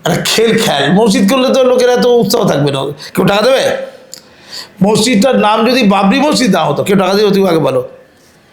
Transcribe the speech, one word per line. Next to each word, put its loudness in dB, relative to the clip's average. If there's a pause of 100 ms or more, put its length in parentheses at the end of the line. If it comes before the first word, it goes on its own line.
একটা -2
খেল 0
খেল। -2
মসজিদ 2
করলে 0
তো 2
লোকের 2
এত 0
উৎসাহ 2
থাকবে 0
না, -4 (360)
কেউ 0
টাকা 2
দেবে? 0 (1040)
মসজিদটার 2
নাম 0
যদি 0
বাবরি 2
মসজিদ 0
না 0
হতো, -2
কেউ 0
টাকা 0
দেবে? 0
তুই 0
আগে 0
বলো, -2 (640)